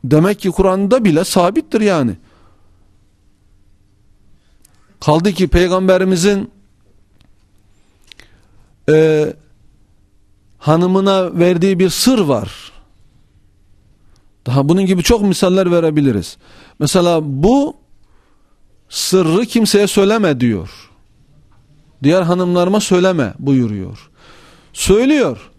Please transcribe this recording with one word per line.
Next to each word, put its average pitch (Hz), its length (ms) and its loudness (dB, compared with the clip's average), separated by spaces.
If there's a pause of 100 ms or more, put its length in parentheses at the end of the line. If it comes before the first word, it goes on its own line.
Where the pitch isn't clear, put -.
Demek 160 360 2
ki 185 100 -2
Kur'an'da 196 540 0
bile 170 200 2
sabittir 214 560 0
yani. 151 360 0 (2750)
Kaldı 165 320 0
ki 170 160 -2
Peygamberimizin, 185 1000 0 (2500)
e, 156 380 2 (1300)
hanımına 185 800 0
verdiği 175 400 2
bir 185 120 2
sır 254 280 0
var. 123 540 -4 (1700)
Daha 135 220 0
bunun 190 180 2
gibi 180 160 0
çok 226 200 0
misaller 185 480 0
verebiliriz. 151 680 0 (420)
Mesela 175 440 0
bu 185 540 0 (1120)
sırrı 185 580 -2
kimseye 208 400 0
söyleme 196 540 0
diyor. 107 480 -4 (1120)
Diğer 170 200 2
hanımlarıma 180 580 0
söyleme 180 580 0
buyuruyor. 107 720 -4 (640)
Söylüyor. 220 880 0